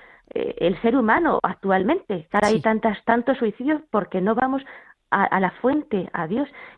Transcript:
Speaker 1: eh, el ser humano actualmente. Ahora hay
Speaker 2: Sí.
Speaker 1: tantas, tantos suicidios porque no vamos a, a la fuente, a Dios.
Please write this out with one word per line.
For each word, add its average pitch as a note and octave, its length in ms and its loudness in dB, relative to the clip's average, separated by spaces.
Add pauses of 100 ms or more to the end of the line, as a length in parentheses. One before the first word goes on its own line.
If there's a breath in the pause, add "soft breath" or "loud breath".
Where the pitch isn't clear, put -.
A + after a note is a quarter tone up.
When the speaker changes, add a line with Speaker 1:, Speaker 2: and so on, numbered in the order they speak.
(340 loud breath)
Speaker 1:
eh, - 240 -4
el F3 240 0
ser A#3 140 2
humano C4 460 2
actualmente. F#3+ 880 -2
Ahora G#3 160 2
hay A3 80 4
Speaker 2:
Sí. D#3 60 -4
Speaker 1:
tantas, A3 420 0
tantos A#3+ 340 2
suicidios B3+ 420 -2 (100)
porque F#3+ 300 -2
no G#3 140 0
vamos C4 280 -2 (500 loud breath)
a, G3 120 2
a - 160 0
la F3+ 120 0 (100)
fuente, B3+ 500 0
a E3+ 140 -4
Dios. A#3+ 220 -2 (300 loud breath)